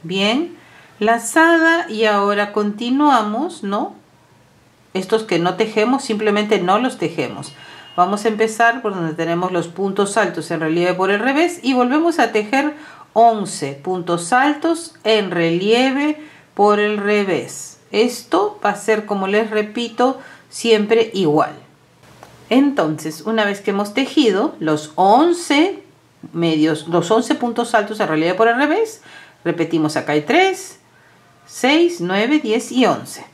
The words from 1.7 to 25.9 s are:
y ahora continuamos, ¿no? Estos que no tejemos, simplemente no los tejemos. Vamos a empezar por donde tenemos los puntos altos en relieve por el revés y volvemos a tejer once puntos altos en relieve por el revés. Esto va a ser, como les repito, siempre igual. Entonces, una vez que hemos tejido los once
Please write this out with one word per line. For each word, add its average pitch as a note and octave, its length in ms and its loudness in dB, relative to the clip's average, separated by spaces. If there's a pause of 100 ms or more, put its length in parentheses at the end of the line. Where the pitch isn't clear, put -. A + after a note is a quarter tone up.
y A3 160 -2
ahora G3+ 480 2
continuamos, A#3+ 1080 0
¿no? G#3+ 320 -4 (960)
Estos A3 300 -2
que F3 160 -2
no F3 160 0
tejemos, A3 480 0
simplemente G#3 560 0
no F#3 220 2
los B3+ 180 -4
tejemos. C3+ 540 -6 (420)
Vamos G3 300 0
a A#3 40 2
empezar A3+ 540 0
por G#3 100 -4
donde E3 220 -4
tenemos E3+ 380 -4
los E3+ 160 -2
puntos G3 480 -2
altos E3+ 340 -2
en E3 80 -4
relieve F3 360 0
por F#3+ 180 0
el G#3 80 0
revés C#4 420 0
y B3+ 120 0
volvemos D4+ 440 2
a E4+ 140 2
tejer C4+ 420 0 (380)
once G#3 640 2
puntos E3+ 580 -4
altos D4 720 0
en G#3 260 2
relieve A#3+ 880 0 (340)
por G#3 260 2
el G#3 160 0
revés. G3+ 840 -2 (140)
Esto B3 720 -2
va G#3 60 2
a G3 60 -6
ser, G#3+ 300 -2
como F#3+ 220 -4
les G#3 200 0
repito, A#3 680 -2 (300)
siempre A3+ 680 2
igual. D3+ 380 2 (1000)
Entonces, F3+ 760 0
una A3 180 0
vez G3+ 160 -2
que G#3 120 -2
hemos G#3 200 -4
tejido B3+ 680 0
los D#3 360 -2
once D4+ 880 2 (500)